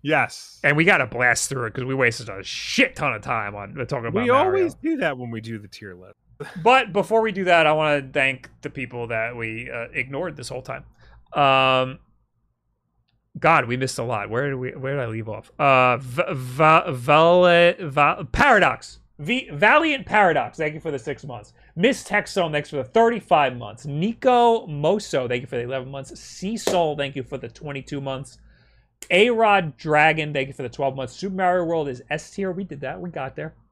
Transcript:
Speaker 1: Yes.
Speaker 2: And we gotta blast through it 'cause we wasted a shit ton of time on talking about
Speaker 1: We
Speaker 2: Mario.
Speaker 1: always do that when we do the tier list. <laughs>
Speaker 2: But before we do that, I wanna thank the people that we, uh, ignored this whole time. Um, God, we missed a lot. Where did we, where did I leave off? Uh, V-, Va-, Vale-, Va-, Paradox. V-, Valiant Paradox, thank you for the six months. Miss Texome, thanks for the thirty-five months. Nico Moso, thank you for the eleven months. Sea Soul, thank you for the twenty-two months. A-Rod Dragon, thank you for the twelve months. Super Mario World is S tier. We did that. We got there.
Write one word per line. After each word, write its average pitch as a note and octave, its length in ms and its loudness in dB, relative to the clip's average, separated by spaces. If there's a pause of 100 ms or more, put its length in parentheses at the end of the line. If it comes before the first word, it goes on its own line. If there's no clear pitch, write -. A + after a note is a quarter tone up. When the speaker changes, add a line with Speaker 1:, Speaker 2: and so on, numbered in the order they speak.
Speaker 1:
Yes. - 600 -2
Speaker 2:
And C#3+ 120 4
we D#3 80 2
gotta E3 220 4
blast A#2+ 440 0
through B2+ 180 -6
it G#2+ 80 -8
'cause B2+ 100 -6
we C3+ 100 -4
wasted A#2+ 320 0
a G2 160 -12
shit - 520 -2
ton C#3+ 180 -2
of A2 80 -8
time G#2+ 340 -4
on G#2 200 -14 (120)
talking A#2+ 200 -6
about A#2 60 -6
Speaker 1:
We A#3 160 0
Speaker 2:
Mario. B3 40 4
Speaker 1:
always F4+ 420 2
do D#4 220 -4
that D#3+ 200 -2
when B2 140 -12
we A2+ 100 -8
do A2+ 180 -10
the G#2 80 -18
tier G2 280 -18
list. F#2 200 -20 (240)
<laughs> - 240 -12
Speaker 2:
But A#3+ 280 4
before G#3 300 2
we A3 100 -2
do F#3+ 140 -4
that, E3+ 220 6
I D3+ 60 6
wanna D3 380 0
thank C3+ 380 -2 (120)
the D3 100 -10
people B2 360 -10
that A#2 280 -4
we, A#2 360 -8
uh, A#2 220 -10
ignored C#3 420 -6
this C#3 140 -14
whole B2+ 140 -10
time. C3 200 -14 (500)
Um, C3 680 2 (1400)
God, D#3 260 4
we B2 120 -4
missed C3 220 -4
a B2+ 40 -4
lot. G#2+ 260 -6
Where B2+ 200 -2
did C3+ 60 -6
we, B2+ 160 -8
where C3+ 240 -8
did C#3+ 60 -4
I A#2+ 60 -4
leave A2+ 220 -8
off? G#2 300 -14
Uh, B2+ 380 4
V-, C3 260 -4 (100)
Va-, D3+ 600 4
Vale-, E3+ 840 6 (140)
Va-, D3+ 420 2
Paradox. F#3+ 680 2 (200)
V-, A#3+ 320 -4
Valiant C4 540 2
Paradox, D#3+ 520 2
thank D3+ 160 -4
you D#3+ 60 -12
for D#3+ 120 -8
the C#3 80 -6
six C#3+ 260 -10
months. A#2 280 -16 (220)
Miss G#3+ 280 2
Texome, G3 480 -2
thanks D3 180 -4
for D3+ 80 -6
the C3 60 -2
thirty-five F3 760 2
months. G#2+ 280 -14
Nico A3+ 840 2
Moso, D3+ 600 -2
thank B2 140 -2
you C3 60 -14
for B2+ 100 -8
the A#2+ 60 -4
eleven C3 260 -8
months. C#3 300 -14
Sea - 380 -10
Soul, E3+ 380 0
thank C#3 200 -6
you C3+ 80 -6
for C3+ 140 -10
the A#2+ 120 -12
twenty-two C#3+ 500 -10
months. C3+ 380 -10 (720)
A-Rod G3+ 680 4
Dragon, D3+ 560 2
thank C3+ 140 -2
you C3+ 60 -14
for - 100 -10
the B2 60 -6
twelve C3+ 260 -4
months. C3 200 -8
Super F#3+ 200 -8
Mario F3+ 300 2
World D#3+ 240 -2
is B2 200 -10
S D3+ 220 -6
tier. F#3+ 200 -6
We F3+ 120 -8
did D3 180 -12
that. C#3+ 200 -8
We F3+ 80 -10
got C3+ 260 -10
there. D3+ 200 -10 (160)